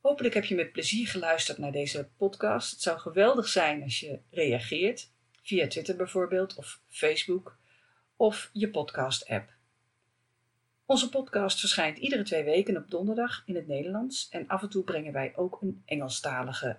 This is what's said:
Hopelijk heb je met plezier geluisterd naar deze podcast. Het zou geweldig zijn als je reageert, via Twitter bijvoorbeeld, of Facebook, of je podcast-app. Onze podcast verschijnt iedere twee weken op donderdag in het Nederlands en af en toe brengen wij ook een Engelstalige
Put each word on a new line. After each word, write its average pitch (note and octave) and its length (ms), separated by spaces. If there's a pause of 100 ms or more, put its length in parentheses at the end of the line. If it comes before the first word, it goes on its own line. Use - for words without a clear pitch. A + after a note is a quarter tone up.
Hopelijk C4+ 340
heb G3+ 100
je G3+ 100
met E3+ 180
plezier G#3+ 360
geluisterd E3 500
naar C#3+ 140
deze C#3+ 440
podcast. G3 540
Het - 100
zou E3 180
geweldig G#3 500
zijn D3+ 340
als C3 180
je C#3+ 200 (100)
reageert, D#3+ 800 (300)
via F3 240
Twitter D#3+ 300
bijvoorbeeld, F#3 600
of - 320
Facebook, D#3+ 720 (580)
of G#3+ 360
je G#3+ 180
podcast-app. C3+ 880 (1300)
Onze B3+ 220
podcast G3+ 520
verschijnt D#3+ 380
iedere B3+ 240
twee D#3+ 220
weken F3+ 320
op D#3 140
donderdag A3 560
in G3 80
het D#3+ 120
Nederlands F#3 600
en - 180
af F#3+ 160
en G#3 60
toe F#3+ 160
brengen D#3 280
wij C3+ 240
ook F3+ 260
een F#3+ 220
Engelstalige C3 960